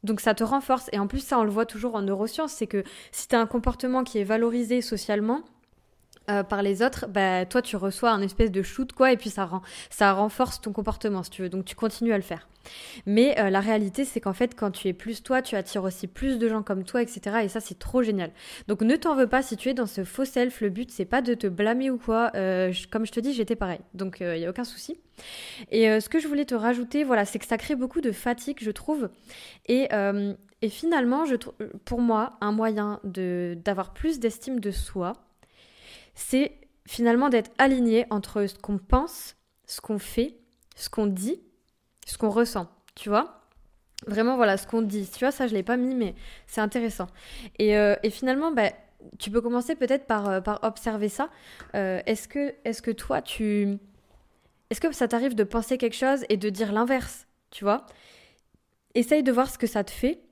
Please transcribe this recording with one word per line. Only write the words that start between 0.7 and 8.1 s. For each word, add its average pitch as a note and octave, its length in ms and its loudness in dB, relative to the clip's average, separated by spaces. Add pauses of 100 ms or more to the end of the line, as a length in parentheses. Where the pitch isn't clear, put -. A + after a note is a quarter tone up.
Et G3+ 60 0
en G3+ 100 0
plus, B3+ 120 -4
ça, B3 180 0
on A3 60 4
le G#3 60 2
voit A3 160 0
toujours A3+ 300 -6
en G3+ 60 -2
neurosciences, G#3 500 -2
c'est - 160 -4
que G3 160 -2 (260)
si - 180 -10
t'as A#3 120 4
un A3 60 2
comportement B3 580 0
qui A3+ 140 -4
est G3+ 60 0
valorisé A#3 560 2
socialement, A3 640 -2 (880)
euh, G3+ 120 2
par G3 200 0
les G3+ 200 2
autres, B3+ 260 0
bah, F#3 380 2
toi, B3 160 2
tu A3+ 140 -6
reçois G3 340 0